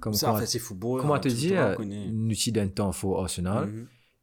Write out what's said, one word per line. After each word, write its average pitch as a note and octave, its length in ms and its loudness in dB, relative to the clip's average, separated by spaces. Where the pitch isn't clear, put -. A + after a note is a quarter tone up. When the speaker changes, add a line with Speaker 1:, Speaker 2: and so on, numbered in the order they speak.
Speaker 1:
comme G#2+ 140 -2
Speaker 2:
Ça, G#2 140 0
Speaker 1:
comment, A2 100 2
Speaker 2:
en - 20 2
fait, A2+ 60 0
c'est A#2 120 -2
football, A2+ 440 -2
Speaker 1:
comment D3 120 4
Speaker 2:
hein, C3+ 60 2
Speaker 1:
te C3+ 80 0
Speaker 2:
tu, B2 60 2
tu A#2 140 -2
Speaker 1:
dire, F#3 140 2
Speaker 2:
vois, G2+ 100 4
on F2 40 -2
connaît. G2+ 340 -6
Speaker 1:
nous, A2 240 0
si A2+ 180 0
d'un G#2 160 2
temps G2 240 0
faux F#2 260 0
Arsenal, F#2 500 0
Speaker 2:
Mhm. A2+ 180 -8